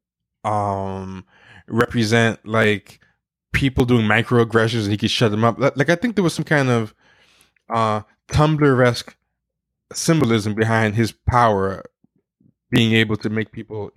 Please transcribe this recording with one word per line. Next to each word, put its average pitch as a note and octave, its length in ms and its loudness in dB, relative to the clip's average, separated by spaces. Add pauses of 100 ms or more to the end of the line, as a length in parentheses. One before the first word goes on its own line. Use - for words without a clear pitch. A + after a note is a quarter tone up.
(460)
um, F#2+ 800 -4 (420)
represent, A2+ 800 0
like, G#2+ 520 -2 (540)
people C3+ 320 0
doing A#2 200 2
microaggressions A2+ 800 2
and G2+ 80 -2
he G#2+ 60 0
could G#2+ 140 -2
shut A2+ 200 0
them G#2+ 120 0
up. A#2 160 0
Li-, C3+ 160 0
like, C#3+ 140 0
I E3+ 60 2
think A3 200 -4
there G3+ 80 0
was D#3+ 100 0
some D#3 120 -6
kind C#3 240 0
of, A2+ 260 -2 (720)
uh, A2 320 -2 (280)
Tumblr-esque C#3+ 840 2 (800)
symbolism A2+ 600 0
behind A2 400 0
his A2 160 0
power G2 720 0 (840)
being A#2 240 2
able A2 240 2
to A2 120 -6
make G#2+ 220 -6
people G#2+ 460 -14